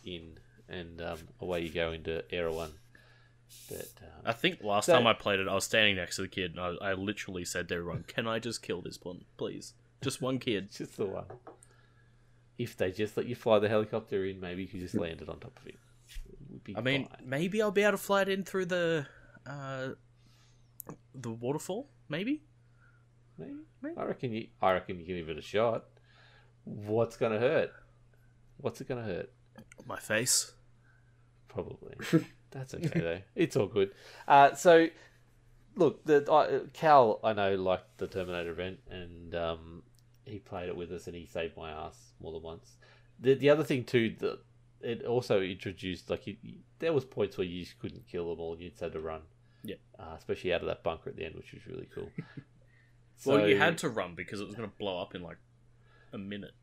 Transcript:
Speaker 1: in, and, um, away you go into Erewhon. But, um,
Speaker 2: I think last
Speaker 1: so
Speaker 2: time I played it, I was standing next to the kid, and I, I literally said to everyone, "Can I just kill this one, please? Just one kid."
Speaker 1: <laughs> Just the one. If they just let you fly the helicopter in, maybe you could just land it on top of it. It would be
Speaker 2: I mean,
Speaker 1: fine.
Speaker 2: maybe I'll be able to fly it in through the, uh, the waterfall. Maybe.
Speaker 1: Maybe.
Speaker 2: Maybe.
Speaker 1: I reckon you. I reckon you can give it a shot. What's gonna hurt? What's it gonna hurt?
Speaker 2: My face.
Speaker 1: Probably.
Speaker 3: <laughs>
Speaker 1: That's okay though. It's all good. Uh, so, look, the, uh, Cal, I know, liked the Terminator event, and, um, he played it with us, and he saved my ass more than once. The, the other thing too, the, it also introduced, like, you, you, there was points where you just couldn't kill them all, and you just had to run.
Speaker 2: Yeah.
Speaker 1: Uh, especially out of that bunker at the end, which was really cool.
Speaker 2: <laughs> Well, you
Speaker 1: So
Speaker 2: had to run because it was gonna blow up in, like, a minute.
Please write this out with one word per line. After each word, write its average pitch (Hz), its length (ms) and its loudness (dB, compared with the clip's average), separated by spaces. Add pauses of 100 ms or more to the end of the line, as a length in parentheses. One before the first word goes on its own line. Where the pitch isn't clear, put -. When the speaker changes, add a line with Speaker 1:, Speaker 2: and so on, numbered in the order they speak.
Speaker 1:
in, 82 360 -12 (280)
and, 85 320 -12
um, 82 200 -6 (200)
away 90 220 -2
you 85 80 -4
go 82 220 0
into 82 320 -4 (100)
Erewhon. 82 380 -2 (1000)
But, - 220 -10 (100)
um, 80 240 -20
Speaker 2:
I - 80 0
think 170 300 -2
last 104 240 2
Speaker 1:
so 175 60 8
Speaker 2:
time 123 120 6
I 110 80 8
played 101 260 2
it, 95 80 -2
I 90 60 0
was 98 120 0
standing 107 320 4
next 87 180 -6
to 95 80 -6
the 95 40 -4
kid, 92 300 -4
and - 20 -8
I, 90 300 -4
I 98 40 0
literally 95 520 -4
said 87 240 -4
to 90 60 -2
everyone, 85 320 -4
"Can 117 200 -4
I 113 120 0
just 117 240 -6
kill 90 180 -4
this - 220 -10
one, 90 220 -12 (120)
please? 101 360 -8 (280)
Just 131 200 -4
one 131 180 -2
kid." 101 320 -2
Speaker 1:
<laughs> - 40 -14
Just - 220 -10
the 113 80 0
one. 95 200 -6 (1300)
If 120 180 -6
they 92 160 0
just 107 240 -2
let 113 120 -2
you 120 80 -6
fly 110 240 6
the 104 100 4
helicopter 107 560 0
in, 95 140 -6
maybe 90 240 -6
you 92 40 -6
could 92 120 -12
just 90 160 -6
land 82 260 -4
it - 80 -10
on 80 100 -12
top - 220 -18
of - 60 -20
it. - 80 -16 (520)
It - 100 -20 (120)
would - 140 -16
be 101 120 -12
Speaker 2:
I 110 60 -4
mean, 127 260 0
Speaker 1:
fine. - 220 -16
Speaker 2:
maybe 180 320 0
I'll 214 100 2
be 202 120 6
able 208 80 6
to 196 80 0
fly 196 240 2
it 190 60 0
in 196 140 -2
through 190 220 -2
the, 170 400 0 (400)
uh, 135 440 -8 (1200)
the 120 180 -8
waterfall. 143 580 -6 (200)
Maybe. 214 320 -4 (960)
Speaker 1:
Maybe. - 160 -12 (300)
Speaker 2:
Maybe. 320 120 -8
Speaker 1:
I - 100 -6
reckon - 280 -4
you. 110 140 -6 (120)
I 92 120 6
reckon 92 280 -2
you 82 60 -14
can 90 120 -4
give 80 120 -6
it 80 80 -6
a 71 40 -8
shot. 113 440 2 (800)
What's 110 520 0
gonna 110 240 2
hurt? 123 320 2 (840)
What's 135 240 -6
it 131 80 -10
gonna 123 140 -4
hurt? 90 280 -6 (540)
Speaker 2:
My 104 140 -8
face. - 520 2 (960)
Speaker 1:
Probably. - 460 -10 (180)
Speaker 3:
<laughs> - 400 0
Speaker 1:
That's 131 220 -12
okay 165 260 -2
though. 82 220 -2 (140)
It's 165 200 0
all 110 120 2
good. 98 240 2 (360)
Uh, 143 280 10
so, 165 320 8 (880)
look, 156 300 4
the, 147 240 6
uh, 139 320 6 (120)
Cal, 139 500 8
I 110 100 4
know, 101 220 4
liked 92 440 0
the 95 80 -2
Terminator 87 440 -4
event, 90 280 -6 (100)
and, 87 460 -12
um, 82 480 -4 (420)
he 107 140 -12
played 90 280 -10
it 90 80 -6
with 87 160 -8
us, 87 160 -10
and 87 80 -10
he 85 100 -14
saved 82 300 -6
my 80 160 -10
ass 82 480 -12
more 82 140 -10
than 80 80 -10
once. 82 340 -14 (440)
The, 131 160 4
the 131 140 4
other 147 140 6
thing 135 220 -2
too, 113 340 2
the, - 200 -4 (420)
it 117 240 -6
also 120 360 2
introduced, 92 680 -6
like, - 180 -4
you, 101 140 -8
you, 117 140 -16 (240)
there 160 120 0
was 135 140 2
points - 320 -2
where 95 100 0
you 87 160 -6
just - 160 -16
couldn't 92 320 -10
kill 85 180 -4
them 82 120 -6
all, 82 120 -6
and 82 80 -12
you 87 80 -12
just - 120 -20
had 85 100 -4
to 80 80 -8
run. 80 220 -6 (420)
Speaker 2:
Yeah. 101 120 -8 (220)
Speaker 1:
Uh, 80 200 -14
especially 90 360 -2
out 85 80 2
of 82 60 -4
that 85 160 -4
bunker 82 280 -4
at - 40 -18
the - 80 -10
end, 82 120 -10
which - 180 -16
was - 120 -20
really 50 300 -12
cool. 50 220 -10
Speaker 2:
<laughs> - 20 -6 (1080)
Well, 135 240 8
you - 60 8
Speaker 1:
So - 40 4
Speaker 2:
had 165 200 4
to 170 100 -2
run 95 240 -4
because 92 280 -8
it 104 40 -8
was 104 100 -10
gonna 110 120 -8 (100)
blow 92 240 -4
up 98 140 -10
in, 90 80 -10
like, 82 140 -14 (760)
a 113 60 -8
minute. 98 320 -10 (120)